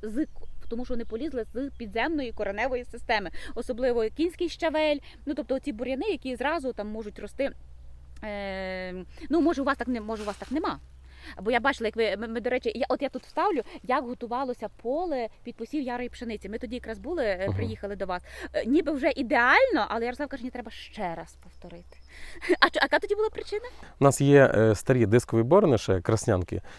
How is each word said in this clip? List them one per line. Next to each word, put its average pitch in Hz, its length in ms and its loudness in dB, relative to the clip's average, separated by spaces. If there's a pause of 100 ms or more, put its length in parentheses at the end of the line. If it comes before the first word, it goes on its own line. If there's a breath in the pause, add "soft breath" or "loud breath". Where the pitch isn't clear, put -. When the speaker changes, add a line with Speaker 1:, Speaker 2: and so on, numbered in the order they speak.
Speaker 1:
з 226 240 -2
к-, - 40 -14 (400)
тому 240 160 -4
що - 80 -4
вони 233 120 -2
полізли 247 480 -6
з 262 240 -4
підземної 240 540 -2
кореневої 214 540 -2
системи. 214 440 -2 (260 loud breath)
Особливо 240 540 0
кінський 330 400 -2
щавель, 311 480 0 (280 soft breath)
ну, 294 80 -4
тобто 262 220 -2
оці 269 180 -4
бур'яни, 254 360 -4
які 262 260 -4
зразу 262 380 -2
там 208 140 -8
можуть 214 320 -8
рости. 254 320 -4 (720)
Е, 190 680 -6 (360 loud breath)
ну, 330 120 4
може, 294 200 2
у 269 40 -2
вас 262 120 0
так 240 100 -4
не, 247 140 -2
може, 214 220 -6
у - 20 -8
вас 202 120 -4
так - 140 -10
нема. 294 280 -2 (640 loud breath)
Бо 202 100 0
я 247 80 4
бачила, 233 280 0
як - 80 -2
ви, 214 220 0
ми, 226 100 -6
ми, 226 140 -6
до 226 80 -2
речі, 247 260 -2
я, 233 140 0
от 254 120 0
я 269 80 -2
тут - 140 -10
вставлю, 330 380 0 (220 loud breath)
як 269 200 0
готувалося 247 640 -6 (140)
поле 269 460 -2 (160)
під 190 120 -12
посів 277 260 -6
ярої 247 280 -6
пшениці. 220 400 -10
Ми 214 80 -8
тоді 247 180 -8
якраз 226 240 -8
були, 285 240 -4
е, 190 240 0
Speaker 2:
Ага. - 100 -2
Speaker 1:
приїхали 220 380 -4
до 196 100 -6
вас. 180 180 -4 (300 loud breath)
Е, - 120 -2
ніби 294 260 2
вже 294 240 2
ідеально, 269 720 4
але 233 180 -2
Ярослав 247 240 -6
каже, - 140 -10
ні, 247 60 -8
треба 233 220 -12
ще 180 440 -8
раз 170 280 -16
повторити. 175 540 -18 (520 loud breath)
<laughs> 349 100 8
А - 100 10
чо-, - 120 0
а - 40 6
яка - 140 4
тоді 415 160 0
була 427 140 2
причина? 427 360 -6 (340 loud breath)
Speaker 2:
У - 40 6
нас 139 180 6
є, 139 360 10
е, 110 180 6
старі 127 300 4
дискові 113 360 4
боrini, 151 360 6
ще 95 240 2
краснянки, 92 600 2 (180 loud breath)